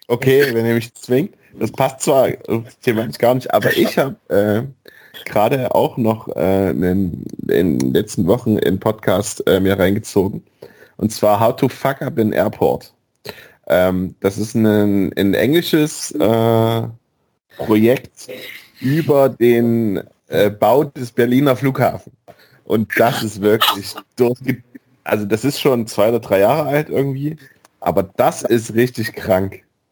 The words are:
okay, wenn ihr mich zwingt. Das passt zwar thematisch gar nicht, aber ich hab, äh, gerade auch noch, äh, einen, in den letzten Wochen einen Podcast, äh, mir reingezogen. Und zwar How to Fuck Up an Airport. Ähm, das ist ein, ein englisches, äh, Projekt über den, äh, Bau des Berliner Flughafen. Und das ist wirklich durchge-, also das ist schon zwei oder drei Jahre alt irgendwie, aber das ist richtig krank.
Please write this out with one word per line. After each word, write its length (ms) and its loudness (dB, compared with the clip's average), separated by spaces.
okay, 480 2
wenn 120 0
ihr 80 2
mich 200 -4
zwingt. 400 -2
Das 140 -4
passt 300 -4
zwar 260 4
thematisch 360 -2
gar 160 2
nicht, 180 -4
aber 240 2
ich 220 0
hab, 160 -2
äh, 320 2
gerade 500 0
auch 220 0
noch, 400 -2
äh, 340 0
einen, 540 -2
in 300 2
den 160 0
letzten 320 -2
Wochen 320 2
einen 200 0
Podcast, 680 -2
äh, 120 4
mir 180 0
reingezogen. 680 0
Und 160 -2
zwar 280 2
How 160 2
to 120 0
Fuck 340 -4
Up 160 -4
an 140 0
Airport. 600 -2
Ähm, 540 0
das 180 -2
ist 160 -6
ein, 600 2
ein 180 2
englisches, 760 0
äh, 680 2
Projekt 680 0
über 480 2
den, 760 2
äh, 240 2
Bau 340 2
des 280 -10
Berliner 420 2
Flughafen. 580 -2
Und 340 0
das 240 2
ist 180 -8
wirklich 540 0
durchge-, 460 -2
also 200 -2
das 200 -2
ist 160 -4
schon 260 2
zwei 220 0
oder 100 2
drei 220 0
Jahre 280 2
alt 200 -2
irgendwie, 480 -4
aber 220 0
das 400 -2
ist 320 0
richtig 400 0
krank. 480 -2